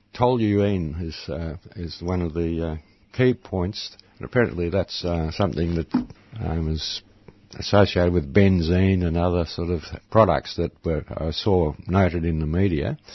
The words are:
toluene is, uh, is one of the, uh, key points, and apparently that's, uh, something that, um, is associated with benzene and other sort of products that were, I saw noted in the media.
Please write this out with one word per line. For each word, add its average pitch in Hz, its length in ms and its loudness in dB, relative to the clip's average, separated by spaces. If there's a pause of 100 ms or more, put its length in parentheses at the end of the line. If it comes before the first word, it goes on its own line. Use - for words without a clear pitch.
(140)
toluene 101 880 0
is, 82 140 -8 (120)
uh, 80 280 -6 (180)
is 85 280 -10
one 90 180 -2
of 82 140 -2
the, 82 280 -2
uh, 80 140 -4 (400)
key 127 160 4
points, - 640 -6 (220)
and - 80 -12
apparently 87 420 0
that's, 90 340 -4
uh, 85 280 -2
something 85 460 -2
that, 82 160 -6 (460)
um, 82 300 -4
is - 320 -6 (580)
associated 92 540 4
with 76 200 0
benzene 95 720 4
and 82 120 0
other 87 300 0
sort 85 240 -6
of 87 120 -4 (280)
products 90 460 4
that 85 160 -2 (120)
were, 78 200 -2 (120)
I 78 140 -4
saw 87 440 2 (140)
noted 87 380 2
in 82 120 0
the 78 80 -2
media. 90 520 0 (160)